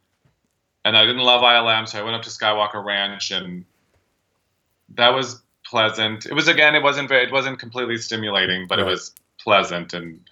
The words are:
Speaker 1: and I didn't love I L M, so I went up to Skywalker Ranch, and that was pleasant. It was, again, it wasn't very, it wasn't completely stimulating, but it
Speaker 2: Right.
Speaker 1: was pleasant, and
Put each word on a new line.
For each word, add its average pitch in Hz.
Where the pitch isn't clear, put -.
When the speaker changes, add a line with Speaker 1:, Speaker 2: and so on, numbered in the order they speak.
Speaker 1:
and 107
I 110
didn't 127
love 123
I 120
L 117
M, 110
so 110
I 104
went 113
up 113
to 117
Skywalker 107
Ranch, 101
and 90
that 120
was 131
pleasant. 110
It -
was, 156
again, 151
it 147
wasn't 139
very, 131
it 123
wasn't 131
completely 117
stimulating, 98
but 92
it 92
Speaker 2:
Right. 92
Speaker 1:
was -
pleasant, 87
and 85